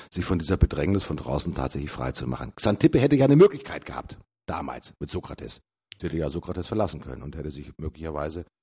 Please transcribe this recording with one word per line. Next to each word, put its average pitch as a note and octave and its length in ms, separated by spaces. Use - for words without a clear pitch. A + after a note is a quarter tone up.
sich F#2 120
von F#2 140
dieser E2 200
Bedrängnis F2+ 440
von - 140
draußen C2 380
tatsächlich C#2 360
frei B1+ 220
zu - 140
machen. A2+ 280
Xantippe A#2 460
hätte C#3+ 160
ja C3+ 80
eine C#3 120
Möglichkeit D#3 500
gehabt, - 320
damals C#2+ 540
mit D2 100
Sokrates. - 500
Sie F2+ 80
hätte D#2+ 120
ja D#2 100
Sokrates E2+ 400
verlassen G2+ 320
können B1+ 220
und C#2 140
hätte D2+ 140
sich C#2+ 300
möglicherweise D#2 640